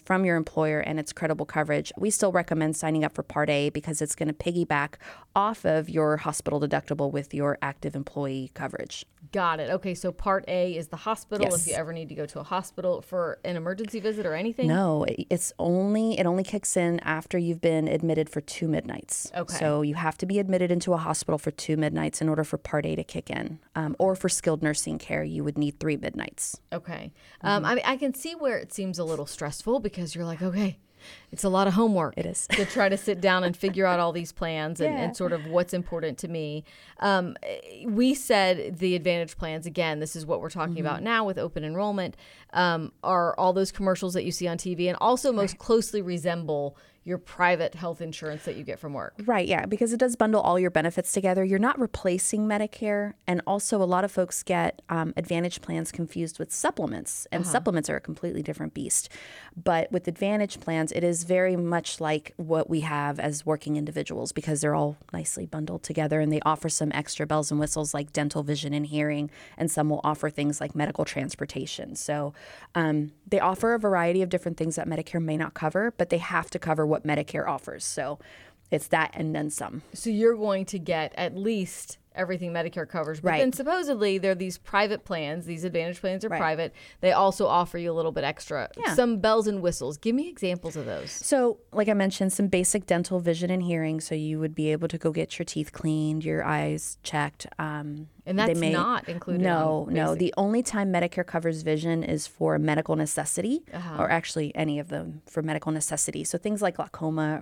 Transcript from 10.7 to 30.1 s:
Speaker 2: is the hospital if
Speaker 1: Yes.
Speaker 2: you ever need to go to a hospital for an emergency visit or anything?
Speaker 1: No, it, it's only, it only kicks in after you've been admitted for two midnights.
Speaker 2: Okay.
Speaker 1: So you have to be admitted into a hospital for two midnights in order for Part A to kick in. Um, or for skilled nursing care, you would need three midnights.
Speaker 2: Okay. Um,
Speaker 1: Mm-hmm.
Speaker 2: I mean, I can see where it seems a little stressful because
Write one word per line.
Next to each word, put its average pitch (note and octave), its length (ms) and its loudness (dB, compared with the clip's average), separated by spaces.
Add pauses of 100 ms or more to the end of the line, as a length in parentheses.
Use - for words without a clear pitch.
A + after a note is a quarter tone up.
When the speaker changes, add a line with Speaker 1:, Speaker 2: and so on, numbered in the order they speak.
Speaker 2:
is D#3+ 120 -6
the - 100 -14
hospital G#3+ 500 -2
if F3+ 40 2
Speaker 1:
Yes. E3+ 160 0
Speaker 2:
you - 80 -2
ever E3 180 -4
need E3 160 -10
to D3 60 -12
go D3 100 -4
to D3 140 -10
a C#3+ 40 -8
hospital F#3 580 -2
for F3 440 -2
an F3+ 100 -2
emergency F#3+ 440 -4
visit G#3 260 -2
or D#3 80 0
anything? F3+ 340 0
Speaker 1:
No, E3 360 4
it, - 260 -2
it's - 300 0
only, G3+ 600 4
it F#3 60 4
only F3+ 180 2
kicks - 320 -2
in E3+ 260 4
after D#3+ 360 -2
you've E3+ 240 0
been D#3+ 260 4
admitted D#3 420 2
for D3 120 -4
two - 260 -4
midnights. - 680 -4
Speaker 2:
Okay. F3 200 -6
Speaker 1:
So D3+ 280 2
you D3 120 0
have E3 240 -2
to F#3 60 -4
be G3 140 2
admitted F#3 320 2
into F3 220 2
a E3 40 2
hospital D#3+ 400 -2
for D3+ 140 -4
two - 260 -2
midnights D#3 440 0
in D#3+ 80 2
order D#3 140 2
for D#3 140 -4
Part D3+ 280 -2
A D#3+ 100 -2
to - 80 -4
kick - 260 -10
in. - 300 -8 (160)
Um, D#3+ 240 -2
or F#3+ 160 4
for F#3 140 0
skilled D#3 340 0
nursing D3+ 340 -2
care, D3+ 260 -4
you D3+ 200 -4
would D3 140 -4
need D3 220 0
three D3+ 180 0
midnights. - 600 -6 (140)
Speaker 2:
Okay. E3+ 380 -10 (300)
Um, G3+ 220 2
Speaker 1:
Mm-hmm. - 80 0
Speaker 2:
I B3 40 4
mean, - 100 0
I C4 120 2
can C4+ 160 0
see E4 220 -8
where C4+ 220 0
it - 160 -10
seems F#3 260 -4
a F3 60 -2
little D#3 220 -4
stressful G#3+ 520 -2
because F#3 360 -6